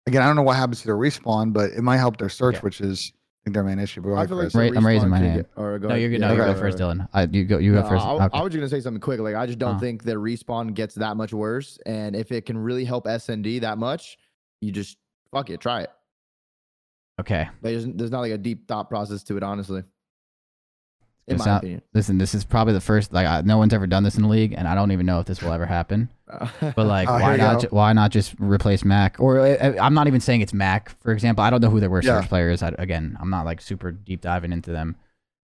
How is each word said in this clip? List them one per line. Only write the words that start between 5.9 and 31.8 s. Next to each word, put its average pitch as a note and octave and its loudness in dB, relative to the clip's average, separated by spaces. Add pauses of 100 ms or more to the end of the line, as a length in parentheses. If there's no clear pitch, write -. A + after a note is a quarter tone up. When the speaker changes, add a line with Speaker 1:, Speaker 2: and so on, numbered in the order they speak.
Speaker 3:
ahead. A#2 0
Speaker 2:
you're A#2 0
good. A#2 0
Speaker 3:
Yeah, A2 0
Speaker 2:
No, G#2+ 2
you A2+ 4
Speaker 3:
go A2+ 2
Speaker 2:
go G2 2
Speaker 3:
ahead. F#2+ -2
Speaker 2:
first, F#2+ -2
Dylan. F2+ -4
I, G2 2
you F2+ 0
go, F#2 2
you G2+ 4
go G2+ 6
Speaker 3:
No, G#2+ -2
Speaker 2:
first. F#2+ 2
Speaker 3:
I, G#2+ -2
Speaker 2:
Okay. E3+ 0
Speaker 3:
I D#3 0
was F3+ -4
gonna D3 -4
say C#3 -4
something A2+ -8
quick. B2+ -4
Like, G#2+ -4
I A#2 -4
just A#2+ -8
don't A#2+ -2
Speaker 2:
Uh. G2 -4
Speaker 3:
think A2+ -6
the A2+ -4
respawn A2+ -6
gets G#2+ -6
that G#2+ -4
much A2 -6
worse. A2+ -6
And G#2+ -8
if A2 -6
it A#2 -6
can A2+ -8
really B2 -4
help B2 -6
S A#2 -6
N G#2+ -6
D A2+ -4
that A2 -4
much, C3 -8 (460)
you G#2+ -6
just, G2 -10 (340)
fuck C3+ -8
it, E2+ -12
try A#2+ -4
it. - -12 (1300)
Speaker 2:
Okay. F#2 -2
Speaker 3:
Like, D#2 -10 (120)
there's, A#2 -6
there's A2+ -8
not, B2+ -6
like, A#2 -4
a G#2+ -6
deep G#2 -8
thought G#2+ -8
process G#2 -8
to G2+ -6
it, G2 -6
honestly. G2 -8 (1400)
In - -2
Speaker 2:
It's G#2+ -2
Speaker 3:
my G2+ 4
Speaker 2:
not, G2+ 4
Speaker 3:
opinion. F2+ -8 (140)
Speaker 2:
listen, G2+ 2
this F#2+ 0
is G2+ -2
probably A2+ 2
the F#2 0
first, G#2 2
like, F2+ 2
I, D#2+ 2
no G#2 4
one's G#2+ 6
ever G2+ 2
done F#2+ 2
this G2+ 0
in A2 2
the G#2+ 4
league, A2 4
and F2 -4
I E2 0
don't G2 2
even F2+ 0
know F2+ 2
if E2+ -4
this F#2 -6
will E2+ -4
ever E2 -2
happen. F#2 -2
Speaker 3:
<laughs> - -20
Uh, - -10 (260)
Speaker 2:
But, A2 2
like, G2 2
Speaker 1:
Oh, - 2
Speaker 2:
why - 2
Speaker 1:
here G2 4
we G#2+ 4
Speaker 2:
not G#2+ 4
Speaker 1:
go. A#2+ 2
Speaker 2:
ju-, A#2+ -2
why G#2 4
not G#2 4
just - 0
replace G2+ 2
Mac? G2 2
Or, C3 6
uh, C3+ 6
uh, C3+ 2
I'm B2+ 4
not D3 4
even C3 4
saying A#2+ 2
it's G#2 -2
Mac, G2 0
for A2+ -2
example. G#2+ 2
I A2+ 4
don't B2 4
know A#2 6
who G#2+ 4